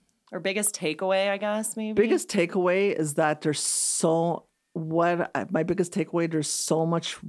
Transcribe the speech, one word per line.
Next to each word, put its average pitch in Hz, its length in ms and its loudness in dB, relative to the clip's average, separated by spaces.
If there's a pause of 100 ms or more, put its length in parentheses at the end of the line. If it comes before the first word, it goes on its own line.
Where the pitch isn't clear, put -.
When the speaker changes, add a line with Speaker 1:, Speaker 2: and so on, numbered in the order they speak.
(320)
Speaker 1:
Or 180 80 -8
biggest 196 340 -2
takeaway, 190 560 0
I 196 80 -2
guess, 208 400 -4
maybe? 220 160 -4
Speaker 2:
Biggest 226 340 2
takeaway 180 680 2
is 151 200 -2
that 151 260 2
there's 147 200 0
so, - 840 0 (300)
what 170 600 0
I, 117 160 -2
my 165 120 2
biggest 175 300 0
takeaway, 170 380 -2
there's 156 180 -2
so - 360 0
much 165 320 -2 (120)